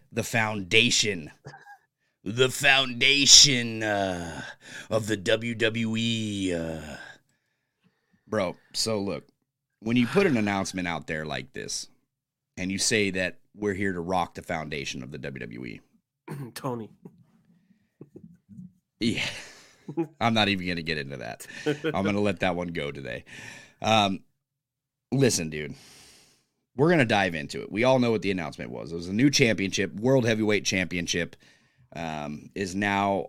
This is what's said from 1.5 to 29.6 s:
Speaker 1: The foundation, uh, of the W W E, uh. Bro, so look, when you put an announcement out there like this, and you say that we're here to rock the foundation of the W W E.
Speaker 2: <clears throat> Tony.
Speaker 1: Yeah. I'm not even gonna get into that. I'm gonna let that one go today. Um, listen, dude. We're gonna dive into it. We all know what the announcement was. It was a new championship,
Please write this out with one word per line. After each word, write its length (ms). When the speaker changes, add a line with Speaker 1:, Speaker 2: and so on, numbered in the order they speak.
Speaker 1:
The 260
foundation, 1300
uh, 600
of 160
the 100
W 380
W 420
E, 560
uh. 260
Bro, 300
so 260
look, 240
when 180
you 80
put 220
an 100
announcement 500
out 200
there 180
like 280
this, 340
and 140
you 60
say 320
that 300
we're 180
here 200
to 80
rock 340
the 80
foundation 580
of 80
the 80
W 220
W 260
E. 160
Speaker 2:
<clears throat> 340
Tony. 380
Speaker 1:
Yeah. 260
I'm 140
not 140
even 200
gonna 160
get 140
into 200
that. 280
I'm 120
gonna 160
let 200
that 140
one 140
go 220
today. 340
Um, 400
listen, 380
dude. 260
We're 120
gonna 160
dive 300
into 260
it. 100
We 120
all 160
know 120
what 100
the 100
announcement 400
was. 200
It 40
was 140
a 40
new 160
championship, 680